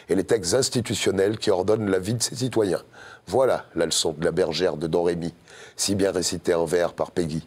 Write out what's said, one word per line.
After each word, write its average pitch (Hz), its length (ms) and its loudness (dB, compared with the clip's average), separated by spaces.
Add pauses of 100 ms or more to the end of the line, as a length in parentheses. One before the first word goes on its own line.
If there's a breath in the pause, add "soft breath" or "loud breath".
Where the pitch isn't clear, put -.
et 85 60 0
les 95 80 2
textes 95 320 0
institutionnels 107 840 2
qui - 120 0
ordonnent 101 400 2
la 95 80 2
vie 95 160 -2
de 113 80 -2
ses - 140 -4
citoyens. 110 460 0 (440 loud breath)
Voilà 110 380 2 (100)
la 82 100 0
leçon 80 320 -2
de 78 80 -4
la 82 60 2
bergère 85 460 0
de 78 100 -6
Don 85 160 2
Rémy, 85 320 -2 (400 loud breath)
si 101 220 -2
bien 95 160 2
récitée 87 420 -2
en 85 120 2
vers 85 260 0
par - 180 -4
Péguy. 80 360 -4